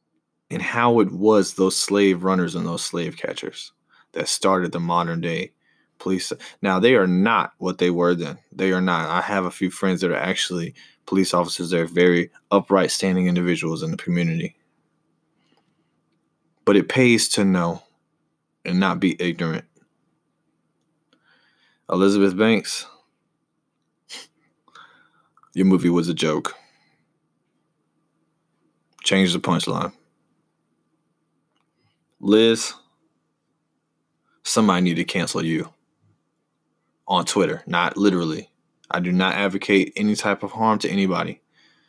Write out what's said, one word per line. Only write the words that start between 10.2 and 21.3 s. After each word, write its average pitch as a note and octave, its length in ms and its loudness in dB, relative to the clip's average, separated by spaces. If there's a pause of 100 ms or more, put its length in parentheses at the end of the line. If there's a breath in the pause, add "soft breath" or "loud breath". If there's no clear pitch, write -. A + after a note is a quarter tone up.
police F#2+ 280 0
officers. F2 360 -2
They're E2+ 160 0
very F2 460 2 (180 soft breath)
upright, F#2+ 400 2
standing F#2 380 0
individuals E2+ 560 -2
in D#2+ 80 -6
the F#2+ 60 -8
community. E2+ 580 -4 (2000)
But G#2 120 6
it - 120 2
pays A#2+ 400 4
to G#2 160 0
know F2 380 0 (840)
and F#2 140 0
not F2+ 200 2
be F2+ 220 0
ignorant. F2 440 -4 (2250)